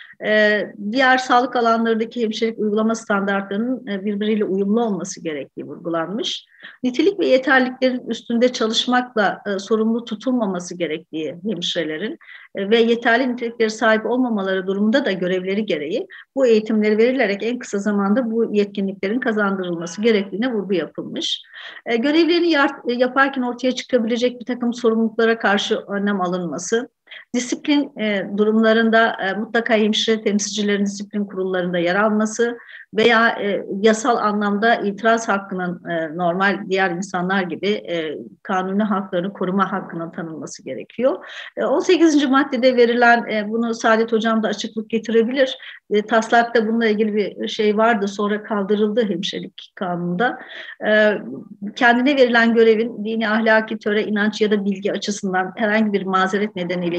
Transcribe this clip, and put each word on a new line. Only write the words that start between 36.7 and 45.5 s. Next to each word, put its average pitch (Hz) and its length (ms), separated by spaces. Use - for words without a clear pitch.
diğer 190 200
insanlar 185 520
gibi, 175 260
e, 165 500
kanuni 190 400
haklarını 196 500
koruma 185 400
hakkının 170 380
tanınması 160 540
gerekiyor. 180 600
E, 233 80
on 254 160
sekizinci 311 460
maddede 262 500
verilen, 240 540
e, 208 200
bunu 226 240
Saadet 226 380
Hocam 220 300
da 214 60
açıklık 214 420
getirebilir. 233 680